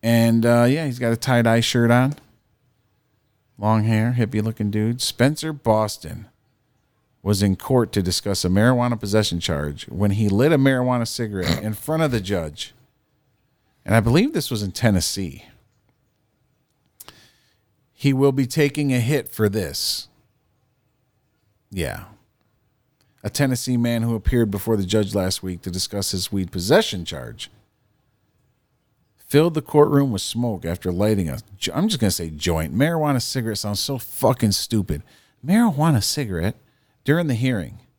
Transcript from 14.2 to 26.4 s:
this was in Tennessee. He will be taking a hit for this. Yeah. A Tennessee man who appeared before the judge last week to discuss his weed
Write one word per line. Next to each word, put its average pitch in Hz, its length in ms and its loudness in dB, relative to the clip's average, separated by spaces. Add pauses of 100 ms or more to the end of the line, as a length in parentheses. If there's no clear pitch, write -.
this - 180 -4
was 139 120 -4
in 98 100 -4
Tennessee. 95 720 0 (2500)
He 139 220 0
will 135 180 4
be 131 140 0
taking 143 480 0
a 123 60 2
hit 127 280 -2
for 107 220 2
this. - 580 -4 (1600)
Yeah. 71 340 -6 (1160)
A 107 60 -6
Tennessee 131 480 -2
man 117 260 0
who 117 120 0
appeared 113 360 2
before 104 280 -2
the 98 80 -2
judge 101 280 0
last 95 280 -2
week 92 200 -8
to 92 80 -8
discuss 95 420 -6
his 90 200 -6
weed 95 180 -4